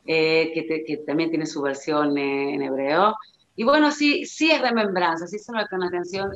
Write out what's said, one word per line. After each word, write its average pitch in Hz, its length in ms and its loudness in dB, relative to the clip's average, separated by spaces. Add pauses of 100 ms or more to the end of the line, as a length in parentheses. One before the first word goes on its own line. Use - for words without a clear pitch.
eh, 160 480 2
que, 160 100 -2
te-, 160 220 -4
que 147 120 -4
también 160 320 -2
tiene 160 160 -2
su 151 160 -6
versión, 143 560 0
eh, 139 380 -2
en 143 60 -2
hebreo. 139 540 2 (400)
Y 220 80 -4
bueno, 294 280 4
sí, 294 340 0
sí 320 260 2
es 285 100 4
remembranza, 185 680 0
sí 180 100 -10
es 208 120 -14
una, 220 220 -4
una 185 180 -2
canción, 180 460 -4